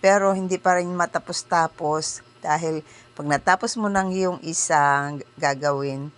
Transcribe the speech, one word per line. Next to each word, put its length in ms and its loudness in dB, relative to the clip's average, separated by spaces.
Pero 320 4
hindi 240 -2
pa 160 2
rin 160 -2
matapos-tapos 1300 -2
dahil 400 -2
pag 80 -10
natapos 560 0
mo 80 0
nang 240 0
yung 320 0
isang 800 0
gagawin 760 -2